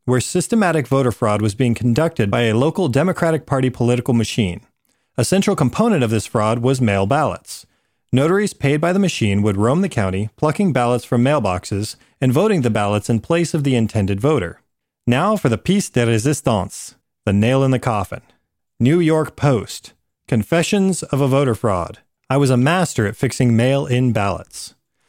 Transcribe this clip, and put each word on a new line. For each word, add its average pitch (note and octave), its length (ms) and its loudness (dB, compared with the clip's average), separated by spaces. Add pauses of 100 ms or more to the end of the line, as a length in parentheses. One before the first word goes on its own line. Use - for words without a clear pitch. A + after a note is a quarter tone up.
where B2 160 0
systematic F3 680 -2
voter C3+ 240 2
fraud G#2+ 300 0
was G#2+ 140 -2
being A#2+ 180 0
conducted A#2+ 580 0
by A#2+ 120 2
a A2 120 2
local D#3 320 0
Democratic D#3+ 580 0
Party C3 240 0
political A#2+ 440 0
machine. G#2+ 480 -2 (560)
A B2 60 2
central F#3+ 320 0
component E3+ 480 0
of A2 60 0
this A2 160 0
fraud A2 340 0
was B2+ 220 0
mail G2 240 2
ballots. A#2+ 600 -4 (460)
Notaries F3 420 0
paid D3 280 -2
by F3 100 0
the F#3+ 80 0
machine G#2+ 420 0
would G#2 140 0
roam A#2+ 240 2
the G3 80 0
county, G2 480 -4
plucking D#3 380 0
ballots A#2+ 320 0
from A#2+ 180 0
mailboxes G#2+ 720 -2 (240)
and C3 140 2
voting F3+ 280 2
the A#2+ 80 0
ballots G#2 400 0
in A2+ 120 0
place E3+ 320 -2
of D3+ 100 -2
the C3+ 120 0
intended G2+ 440 0
voter. A2 400 -2 (480)
Now E3+ 300 2
for D3+ 100 0
the A2+ 100 2
piece F#3+ 320 -2
de A#2+ 160 0
resistance, A2+ 880 -2 (300)
the G#2+ 60 0
nail A#2 320 2
in C3 80 2
the B2+ 80 0
coffin. G#2 420 -4 (560)
New C#3+ 220 2
York D#3+ 380 0
Post, - 560 -2 (340)
Confessions E3+ 760 0
of C#3 180 -2
a C#3+ 60 2
Voter C3 280 2
Fraud. F#2 440 -4 (300)
I C3 60 0
was C#3+ 140 2
a B2+ 80 2
master C#3+ 500 0
at G2 80 -6
fixing B2 400 0
mail-in B2+ 560 0
ballots. - 640 -6 (340)